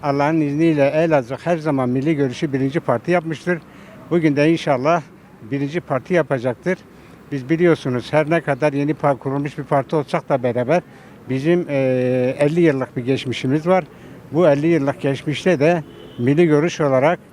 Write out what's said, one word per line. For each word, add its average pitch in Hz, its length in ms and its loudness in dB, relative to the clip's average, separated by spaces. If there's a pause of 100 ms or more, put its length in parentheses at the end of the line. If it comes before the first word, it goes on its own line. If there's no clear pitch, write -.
Allah'ın 147 380 2
izniyle 147 460 2
Elazığ 139 560 0
her 170 140 0
zaman 139 320 -2
milli 135 260 0
görüşü 139 380 -2
birinci 135 260 -2
parti 131 320 -2
yapmıştır. 165 480 -2 (500)
Bugün 156 260 2
de 147 160 4
inşallah 156 500 0 (500)
birinci 143 300 -4
parti 139 320 -4
yapacaktır. 139 640 -2 (540)
Biz 131 180 -8
biliyorsunuz 156 640 0
her 151 160 2
ne 165 120 2
kadar 143 320 -2
yeni 143 180 -2
par-, 143 260 -2
kurulmuş 139 400 -6
bir 147 60 -10
parti 139 320 -2
olsak 151 340 -4
da 131 140 0
beraber 123 380 0 (480)
bizim, 156 400 0
e, 127 720 0
elli 151 220 2
yıllık 139 360 0
bir 123 80 -6
geçmişimiz 131 600 -2
var. 185 160 2 (480)
Bu 165 160 2
elli 143 200 2
yıllık 139 340 0
geçmişte 143 580 -2
de 160 240 2 (360)
milli 143 260 2
görüş 156 360 2
olarak 139 380 2 (140)